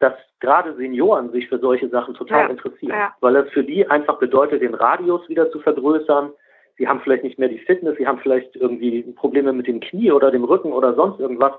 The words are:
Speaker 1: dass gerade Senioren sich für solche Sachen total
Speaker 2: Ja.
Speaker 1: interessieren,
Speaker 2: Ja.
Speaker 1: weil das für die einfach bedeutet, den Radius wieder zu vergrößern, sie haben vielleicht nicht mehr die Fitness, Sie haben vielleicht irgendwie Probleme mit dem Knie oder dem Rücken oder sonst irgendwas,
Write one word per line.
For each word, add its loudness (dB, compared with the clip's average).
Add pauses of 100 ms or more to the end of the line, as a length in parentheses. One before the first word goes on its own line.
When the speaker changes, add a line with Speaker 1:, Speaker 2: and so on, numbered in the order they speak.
Speaker 1:
dass 2 (260)
gerade 2
Senioren 0
sich -6
für -4
solche 0
Sachen -4
total 0
Speaker 2:
Ja. -2
Speaker 1:
interessieren, -10
Speaker 2:
Ja. -4
Speaker 1:
weil 4
das 4
für 0
die 0
einfach 0
bedeutet, 2
den -2
Radius 0
wieder 0
zu -10
vergrößern, 0 (460)
sie -2
haben 0
vielleicht 0
nicht -8
mehr 2
die -10
Fitness, -2
Sie -2
haben 0
vielleicht -2
irgendwie -2
Probleme -2
mit -4
dem -4
Knie 0
oder 4
dem 0
Rücken 0
oder 2
sonst 0
irgendwas, 0